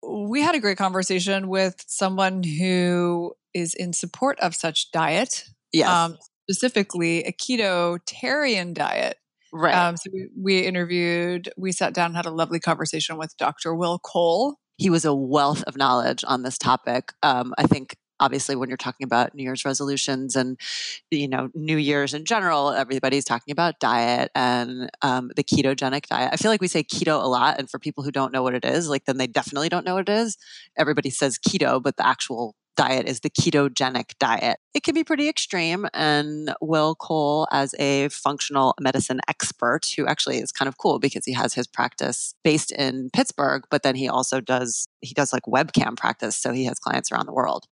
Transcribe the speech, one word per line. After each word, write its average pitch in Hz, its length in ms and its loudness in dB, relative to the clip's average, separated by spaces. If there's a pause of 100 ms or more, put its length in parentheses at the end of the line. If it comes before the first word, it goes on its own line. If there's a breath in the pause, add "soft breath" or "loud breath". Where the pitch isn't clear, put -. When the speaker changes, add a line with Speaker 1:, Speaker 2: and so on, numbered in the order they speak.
Speaker 1:
we 214 400 -4
had 330 140 2
a 294 40 2
great 202 180 0
conversation 190 720 0
with 190 360 0
someone 190 560 0
who 175 960 2 (180)
is 170 220 -4
in 180 180 -6
support - 460 -2
of 175 160 0
such - 360 -2
diet. 165 520 0 (280)
Speaker 2:
Yes. 156 180 4
Speaker 1:
Um, 170 280 2 (320)
specifically 180 760 0
a 185 80 -6
ketotarian 196 1400 0
diet. - 440 -2 (360)
Speaker 2:
Right. 165 220 2
Speaker 1:
Um, 175 220 4
so 190 140 -12
we, 190 240 -10
we 190 300 2
interviewed, 175 920 0
we 190 160 -4
sat 175 220 -2
down 175 140 0
and 165 80 -6
had 170 100 -2
a 165 60 -6
lovely 165 280 0
conversation 160 580 -2
with 160 200 -10
Doctor 156 380 -2
Will 175 240 0
Cole. 185 560 2 (220)
Speaker 2:
He 196 120 2
was 165 140 4
a 151 100 4
wealth 139 540 2
of 135 80 -10
knowledge 127 500 2
on 127 180 0
this 131 140 -6
topic. 127 540 0 (100)
Um, 127 360 2
I 147 100 2
think 135 300 2 (240)
obviously 139 340 2
when 127 140 -2
you're 127 80 -4
talking - 260 -6
about 120 320 2
New 139 80 -8
Year's 131 220 -4
resolutions 135 720 -2
and, 127 200 0 (540 loud breath)
you 143 160 0
know, 131 260 -2
New 156 220 -2
Year's 143 380 2
in 151 100 -8
general, 165 460 2
everybody's 135 560 0
talking 120 260 -2
about 165 300 0
diet 120 540 2
and, 123 540 0 (120)
um, 127 340 -2
the 147 80 0
ketogenic 139 640 0
diet. 127 240 0
I 165 60 -2
feel 220 140 2
like 208 100 2
we 185 80 0
say 156 140 0
keto 156 380 0
a 135 60 0
lot, 127 320 2
and 131 100 -8
for - 80 -10
people 143 280 -6
who 143 60 -4
don't 131 200 0
know 131 120 0
what 127 120 0
it 123 80 -2
is, 147 240 0
like, 143 160 -2
then 131 140 -2
they 131 100 -2
definitely 139 400 -2
don't 175 180 -2
know 185 100 -2
what 190 140 -2
it 208 40 2
is. 220 240 0 (400 loud breath)
Everybody 147 320 2
says 131 280 -2
keto, 131 440 0
but 131 160 -2
the - 100 2
actual 120 480 -2 (200)
diet 131 320 0
is 123 140 -6
the - 80 -2
ketogenic 135 920 0
diet. 117 380 2 (160)
It 294 100 -2
can 285 120 0
be 320 100 2
pretty 294 240 0
extreme, 180 640 -2
and 151 680 0
Will 156 340 2
Cole, 151 560 0
as 139 280 0
a 139 300 2
functional 139 720 0
medicine 131 380 0 (100)
expert, - 560 -2 (120)
who 143 100 0
actually 127 320 -2
is - 120 -6
kind 135 160 -2
of 131 100 -6
cool 139 220 2
because - 260 -2
he 131 80 -4
has 123 200 0
his 127 140 -4
practice - 760 -4
based 156 280 2
in 131 400 -2
Pittsburgh, 139 580 0
but 147 140 0
then 131 120 2
he 131 120 -2
also 127 320 0
does, 123 480 -2 (140)
he 117 120 -14
does, 143 200 0
like, 127 100 -2
webcam 123 540 2
practice, 117 380 -2
so - 160 -2
he 127 140 -2
has - 140 -4
clients - 340 -2
around - 120 0
the - 80 -12
world. 95 380 0